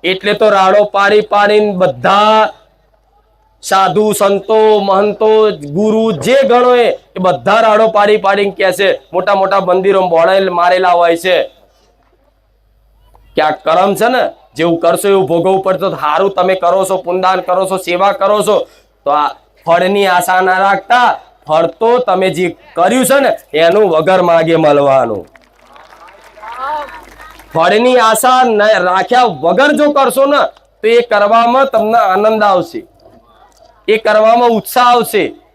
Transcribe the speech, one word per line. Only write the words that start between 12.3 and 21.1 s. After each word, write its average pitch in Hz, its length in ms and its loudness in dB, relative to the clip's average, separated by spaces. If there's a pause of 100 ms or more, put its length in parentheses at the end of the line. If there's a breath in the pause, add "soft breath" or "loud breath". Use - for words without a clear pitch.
કે 156 60 0
આ 151 80 0
કર્મ 180 440 0
છે 226 140 0
ને, 247 220 -2 (240)
જેવું 170 260 -2
કરશો 180 280 0
એવું 190 180 2
ભોગવવું 180 360 -2
પડશે. 190 160 -2
તો 185 120 -4
સારું 160 400 -2
તમે 190 240 -2
કરો 185 300 0
છો, 190 120 -4
પુણ્યદાન 185 440 -2
કરો 180 260 -2
છો, 190 100 -4
સેવા 180 360 -2
કરો 196 300 -2
છો, 196 240 -2 (380 loud breath)
તો 143 60 -2
આ 147 180 0 (380)
ફળની 185 400 0
આશા 185 340 0
ના 185 180 0
રાખતા, 196 640 0 (280)